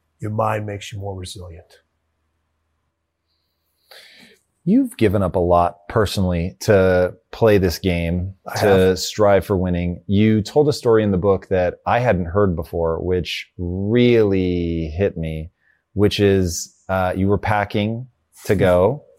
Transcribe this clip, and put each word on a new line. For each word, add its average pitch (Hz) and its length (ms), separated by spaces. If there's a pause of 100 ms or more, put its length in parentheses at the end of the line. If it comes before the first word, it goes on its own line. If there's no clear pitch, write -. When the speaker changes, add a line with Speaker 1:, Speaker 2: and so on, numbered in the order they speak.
(200)
Speaker 1:
Your 107 120
mind 110 340
makes 101 260
you 104 80
more 98 180
resilient. 90 640 (2750)
Speaker 2:
You've 240 320
given 101 260
up 87 120
a 98 40
lot 87 480
personally 92 720
to 92 560 (160)
play 107 260
this 92 220
game, 90 560 (100)
Speaker 1:
I - 140
Speaker 2:
to 107 80
Speaker 1:
have. 92 320
Speaker 2:
strive 101 460
for 101 120
winning. 87 480
You 107 380
told 151 260
a 147 40
story 113 280
in 104 80
the 95 80
book 92 300
that 90 400
I 107 120
hadn't 101 260
heard 92 300
before, 82 460
which 90 560
really 92 1300
hit 95 280
me, 80 320 (440)
which 98 260
is, 95 560 (120)
uh, 92 280
you 92 120
were 101 120
packing 104 680 (380)
to 107 100
go. 95 540
Speaker 1:
<laughs> - 100